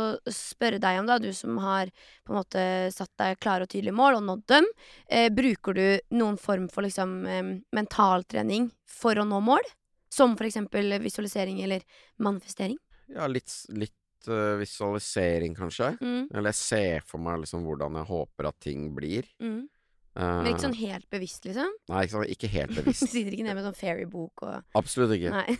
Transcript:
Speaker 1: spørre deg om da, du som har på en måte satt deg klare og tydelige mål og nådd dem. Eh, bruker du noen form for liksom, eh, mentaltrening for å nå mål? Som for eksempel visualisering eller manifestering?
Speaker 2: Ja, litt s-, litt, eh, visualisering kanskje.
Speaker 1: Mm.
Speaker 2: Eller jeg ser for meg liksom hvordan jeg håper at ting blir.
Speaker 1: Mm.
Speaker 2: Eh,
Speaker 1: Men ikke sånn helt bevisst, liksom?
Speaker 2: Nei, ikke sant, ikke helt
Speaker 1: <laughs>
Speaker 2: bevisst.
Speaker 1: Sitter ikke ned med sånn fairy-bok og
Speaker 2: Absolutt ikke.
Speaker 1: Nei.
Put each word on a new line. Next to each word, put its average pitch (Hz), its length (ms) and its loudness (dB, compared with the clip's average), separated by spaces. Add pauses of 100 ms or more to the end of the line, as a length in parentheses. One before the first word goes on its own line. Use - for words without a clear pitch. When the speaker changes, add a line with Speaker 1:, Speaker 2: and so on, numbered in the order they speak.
(300)
Speaker 1:
spørre 226 520 -2
deg 185 200 2
om 220 80 -2
da, 240 80 6
du 214 160 -2
som 226 260 -4
har 196 300 0 (300)
på - 140 -8
en 208 60 0
måte 185 240 -2 (280)
satt - 240 -8
deg 190 260 0
klare 185 240 0
og - 80 -14
tydelige 202 240 -2
mål 262 220 8
og 208 60 -4
nådd 190 220 -4
dem. 311 220 8 (340)
Eh, 233 260 4
bruker 220 440 2
du 190 120 4 (260)
noen 214 260 2
form 185 320 0
for 202 160 -2
liksom, 185 380 -2
eh, 185 300 -4 (180)
mentaltrening 208 1000 2 (140)
for 220 340 0
å 208 80 2
nå 202 160 0
mål? 269 240 6 (460)
Som 247 260 6
for 220 100 -2
eksempel 202 520 -2
visualisering 202 640 -4
eller 190 200 -2 (380)
manifestering? 202 580 -2 (280)
Speaker 2:
Ja, 226 200 -8
litt 127 240 -2
s-, - 180 -12
litt, - 600 -10
eh, 107 300 0
visualisering 95 1000 -2
kanskje. 101 400 -2
Speaker 1:
Mm. 247 320 -4
Speaker 2:
Eller 104 240 -2
jeg - 100 -4
ser 92 460 0
for 78 100 -12
meg 82 240 -4
liksom 85 240 -6
hvordan 73 320 -4
jeg 80 120 -8
håper 76 400 -4
at - 100 -12
ting 73 320 -6
blir. 76 340 -6 (100)
Speaker 1:
Mm. 226 300 -8 (500)
Speaker 2:
Eh, 90 180 -2
Speaker 1:
Men 240 160 0
ikke - 140 -2
sånn 233 120 -2
helt 196 340 -8
bevisst, 185 360 -8
liksom? 254 260 -4 (140)
Speaker 2:
Nei, 95 180 0
ikke 104 120 -4
sant, 107 180 -2
ikke - 160 -6
helt 76 260 -2
Speaker 1:
<laughs> - 40 -4
Speaker 2:
bevisst. 254 260 2
Speaker 1:
Sitter 220 260 -2
ikke 220 140 -6
ned 202 100 -4
med 196 80 -6
sånn 202 140 -8
fairy-bok 180 640 -6
og - 320 -8
Speaker 2:
Absolutt 110 380 2
ikke. 87 180 0
Speaker 1:
Nei. 208 280 0